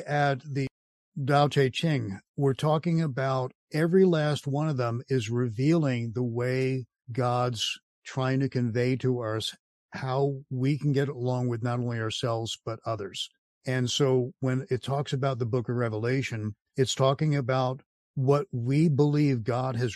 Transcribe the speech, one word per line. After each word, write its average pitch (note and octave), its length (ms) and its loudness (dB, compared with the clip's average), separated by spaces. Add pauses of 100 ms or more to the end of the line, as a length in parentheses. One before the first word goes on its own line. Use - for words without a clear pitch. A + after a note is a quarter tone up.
at C#3+ 380 0
the C3+ 240 -4 (580)
Tao C#3+ 220 6
Te C3+ 240 2
Ching. A#2 480 -2 (160)
We're C#3 180 2
talking D#3+ 480 0
about C3 500 -2 (220)
every E3+ 320 6
last D3+ 400 2
one D3 240 0
of C#3 80 -2
them A#2+ 320 0
is A#2 220 0
revealing B2 800 2
the B2 80 -4
way B2+ 640 -2 (260)
God's B2 680 0 (260)
trying C3 360 0
to C3 80 0
convey B2 480 0
to B2 240 0
us A2 340 -4 (380)
how C3+ 420 -2 (160)
we C3 260 0
can C#3+ 140 0
get C#3 180 2
along B2+ 380 -2
with A#2 160 -4
not B2 160 -2
only A#2+ 200 -4
ourselves, A2+ 640 -4
but A2+ 220 -8
others. G#2 420 -6 (380)
And B2+ 240 0
so C3 500 2
when C3 300 -2
it B2+ 140 -2
talks C#3 300 -4
about C3 260 -2
the A#2+ 80 -2
book A#2 200 -2
of A#2+ 80 -2
Revelation, A#2 800 -2 (200)
it's C3 180 0
talking C#3 420 2
about C3 460 -2 (320)
what C#3 380 2
we C3+ 380 2
believe C#3+ 540 4
God B2 320 -2
has A#2 200 -2